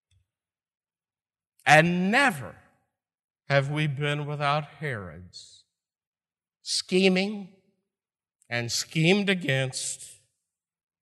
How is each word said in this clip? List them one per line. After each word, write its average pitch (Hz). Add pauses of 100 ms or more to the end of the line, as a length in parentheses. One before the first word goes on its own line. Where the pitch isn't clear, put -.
(1700)
And 175
never 208 (960)
have 139
we 151
been 147
without 147
Herods, 92 (1000)
scheming 190 (1000)
and 117
schemed 185
against, 135 (800)